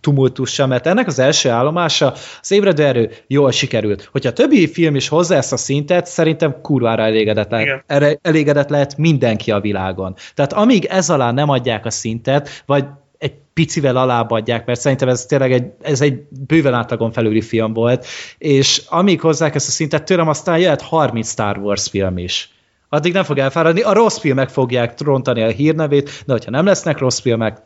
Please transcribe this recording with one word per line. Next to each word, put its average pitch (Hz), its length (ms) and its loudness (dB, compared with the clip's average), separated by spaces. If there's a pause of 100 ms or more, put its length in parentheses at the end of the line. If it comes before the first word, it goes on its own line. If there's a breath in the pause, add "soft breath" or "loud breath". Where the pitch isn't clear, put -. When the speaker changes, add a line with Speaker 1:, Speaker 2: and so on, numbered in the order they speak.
Speaker 1:
tumultussal, 135 640 0
mert 127 200 0
ennek 208 200 2
az 131 120 -4
első 139 300 2
állomása, 131 640 0 (280 loud breath)
az - 100 -6
ébredő 196 320 2
erő 123 280 2 (160 loud breath)
jól 139 240 2
sikerült. 107 600 -2
Hogyha 135 180 -2
a - 40 -6
többi 240 340 4
film 156 280 0
is 127 120 -2
hozza 170 280 2
ezt 135 180 0
a 127 40 -4
szintet, 147 500 -2
szerintem 160 540 0
kurvára 113 420 0
elégedett 107 480 0
lehet, 113 140 0
Speaker 2:
Igen. 135 220 -4
Speaker 1:
erre 147 340 2
elégedett 147 480 2
lehet 143 280 0
mindenki 123 540 2
a 104 80 2
világon. 95 560 -4 (180 loud breath)
Tehát 143 200 0
amíg 220 320 4
ez 185 240 -2
alá 135 220 2
nem 143 180 0
adják 117 360 0
a 113 40 -4
szintet, 131 760 -4
vagy 139 200 2 (320)
egy 147 160 -6 (200)
picivel 147 440 0
alább 120 340 0
adják, 113 340 -2
mert 123 140 -4
szerintem 135 300 0
ez 123 160 -2
tényleg 131 260 0
egy, 127 140 2 (160)
ez 139 200 -2
egy 143 200 0 (260)
bőven 151 260 2
átlagon 117 380 -2
felüli 113 300 0
film 110 320 -2
volt, 120 320 0 (320 loud breath)
és 135 520 2
amíg 180 300 2
hozzák 156 360 0
ezt 139 120 -2
a - 40 -4
szintet, 151 320 -2
tőlem 170 240 0
aztán 160 320 0
jöhet 170 220 2
harminc 113 480 -2
Star 101 280 -4
Wars 101 320 -4
film 95 280 -2
is. - 320 -8 (400)
Addig 151 240 0
nem 190 100 2
fog 143 140 -2
elfáradni, 160 440 2
a 214 120 2
rossz 220 260 2
filmek 135 300 0
fogják 123 500 -2
rontani 131 420 0
a 110 80 2
hírnevét, 143 760 0
de 135 80 -4
hogyha 110 180 -4
nem 147 140 0
lesznek 175 320 0
rossz 127 220 0
filmek 113 460 -2